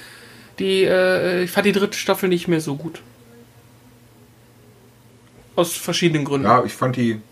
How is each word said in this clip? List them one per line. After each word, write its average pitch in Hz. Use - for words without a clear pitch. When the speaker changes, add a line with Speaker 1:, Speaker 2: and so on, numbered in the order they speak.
Speaker 1:
die, 190
äh, 180
ich 180
fand 202
die 208
dritte 202
Staffel 190
nicht 175
mehr 165
so 147
gut. 160
Aus 175
verschiedenen 156
Gründen. 139
Speaker 2:
Ja, 117
ich 101
fand 127
die, 117